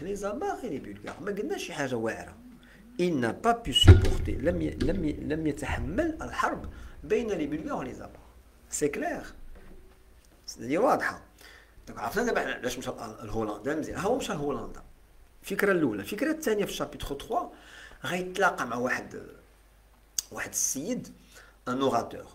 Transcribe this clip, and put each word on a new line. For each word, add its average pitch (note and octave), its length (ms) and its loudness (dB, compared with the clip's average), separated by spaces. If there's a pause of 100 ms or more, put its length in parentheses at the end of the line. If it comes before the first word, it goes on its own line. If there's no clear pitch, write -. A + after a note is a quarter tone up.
les G3+ 160 -6
Avars D4 400 -4
et A#3 60 -6
les C3+ 100 -6
Bulgares. - 420 -12
ما G3+ 100 -6
قلنا C#4 260 -4
شي - 160 -8
حاجه C3+ 220 -2
واعره. A2 400 -4 (680)
Il F3 180 2
n'a A2+ 140 2 (140)
pas A#3 60 6
pu - 200 -4
supporter. - 560 12
لم E3 320 0
ي-، D#3 220 -4
لم F3 220 2
ي-، D3 80 0
لم D3+ 340 -2
يتحمل E3 760 -2
الحرب - 520 -4 (300)
بين G#3+ 280 0
لي D#3+ 160 -2
بلغار D3+ 320 -4
ولي B2 140 -8
زابار. G2+ 320 -14 (440)
سي - 180 0
كلير؟ D#3 360 -2 (1300)
اللي C3 200 -2
واضحه. A3 440 2 (640)
دونك A2 120 -14
عرفنا A#2+ 240 -2
دابا A3 160 2
علاش B2 380 -4
مشى B2+ 120 2
ل-، A2 360 -8
لهولندا. G#2+ 500 -2
مزيان، A2+ 220 -4
ها C#3 40 -4
هو A3 160 4
مشى A3 160 -4
لهولندا. C#3 500 -4 (600)
الفكره G3+ 280 2
الاولى. B2+ 300 2
الفكره G#3 300 -2
الثانيه G#3+ 340 0
في - 60 -8
الشابيتر - 440 -6
تخوا، - 340 -4 (560)
غيتلاقى F3+ 640 0
مع B2 80 -4
واحد، - 480 -2 (1080)
واحد - 180 -8
السيد، - 640 -4 (540)
ان B2+ 140 0
اوراتور. A#2 540 0